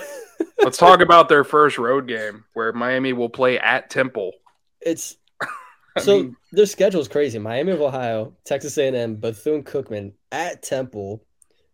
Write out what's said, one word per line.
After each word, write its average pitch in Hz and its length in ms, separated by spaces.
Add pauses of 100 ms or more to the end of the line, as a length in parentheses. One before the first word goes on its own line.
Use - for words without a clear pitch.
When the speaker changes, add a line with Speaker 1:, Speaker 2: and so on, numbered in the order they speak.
(300)
Speaker 1:
<laughs> - 320
Speaker 2:
Let's - 160
talk 180 220
about 170 280
their 147 160
first 151 320
road 127 320
game, 107 360 (100)
where 113 180
Miami 127 400
will 120 160
play 127 300
at 120 320
Temple. 127 420 (480)
Speaker 1:
It's - 360 (120)
Speaker 2:
<laughs> - 680
I 127 40
Speaker 1:
so 196 220
Speaker 2:
mean 127 140 (160)
Speaker 1:
their 196 140
schedule 185 340
is 127 80
crazy. 139 300
Miami 123 340
of 151 100
Ohio, 120 520 (100)
Texas 143 340
A 139 80
and 131 100
M, 117 200
Bethune-Cookman, 117 960 (180)
at 165 320
Temple, 110 600 (500)